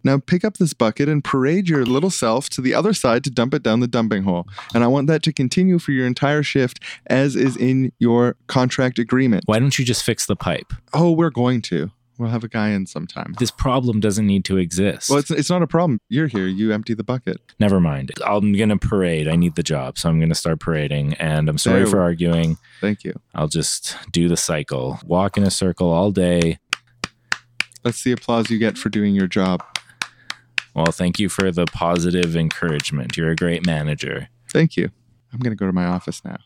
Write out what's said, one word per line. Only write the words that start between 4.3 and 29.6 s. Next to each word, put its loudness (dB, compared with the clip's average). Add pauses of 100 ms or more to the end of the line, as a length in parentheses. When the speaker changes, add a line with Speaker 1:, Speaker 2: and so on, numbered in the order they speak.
Speaker 1:
And 4
I 4
want 2
that 2
to 0
continue 2
for -2
your 0
entire 0
shift, 0 (280)
as 2
is 2
in 2
your 4 (120)
contract 0
agreement. 2
Speaker 2:
Why 2
don't 2
you 0
just -2
fix -2
the -2
pipe? -6 (220)
Speaker 1:
Oh, 4
we're 2
going 0
to. -4 (260)
We'll -4
have -4
a -12
guy -2
in -2
sometime. -10
Speaker 2:
This 0
problem 0
doesn't 2
need 2
to -2
exist. -2
Speaker 1:
Well, 4
it's, -4
it's -2
not 2
a 0
problem. 2 (100)
You're 0
here. -2
You 0
empty -4
the -6
bucket. -4 (200)
Speaker 2:
Never 4
mind. -2 (120)
I'm 2
gonna 2
parade. 0
I 2
need 2
the -2
job, -4
so -2
I'm 2
gonna 2
start -2
parading. -2
And 0
I'm -2
sorry 2
Speaker 1:
There 6
Speaker 2:
for 2
Speaker 1:
we 4
Speaker 2:
arguing. 2 (220)
Speaker 1:
Thank -2
you. -8 (200)
Speaker 2:
I'll -2
just -4 (160)
do 2
the 2
cycle. -4
Walk 0
in 2
a 2
circle 0
all 2
day. 2 (1200)
Speaker 1:
That's -4
the 0
applause -2
you 0
get 0
for -6
doing 0
your 2
job. 0 (1120)